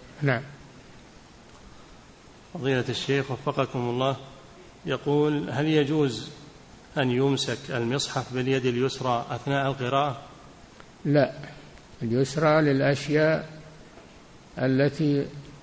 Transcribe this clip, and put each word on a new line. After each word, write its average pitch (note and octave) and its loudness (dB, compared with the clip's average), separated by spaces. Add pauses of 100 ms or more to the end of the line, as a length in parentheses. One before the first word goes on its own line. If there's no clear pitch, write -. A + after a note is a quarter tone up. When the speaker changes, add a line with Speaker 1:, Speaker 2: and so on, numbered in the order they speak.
(220)
Speaker 1:
نعم. C3 2 (2000)
Speaker 2:
فضيلة C3 0
الشيخ C3+ 0
وفقكم C3 -2
الله، B2+ 0 (680)
يقول: D3 0
هل C#3+ -2
يجوز D3 2 (680)
أن C3 2
يمسك B2+ 0 (120)
المصحف B2 -2
باليد B2+ 0
اليسرى B2 0
أثناء C#3 -2
القراءة؟ C3+ 0 (840)
Speaker 1:
لا، C#3+ 4 (680)
اليسرى C#3+ 4
للأشياء D3 2 (1120)
التي، C#3 2 (360)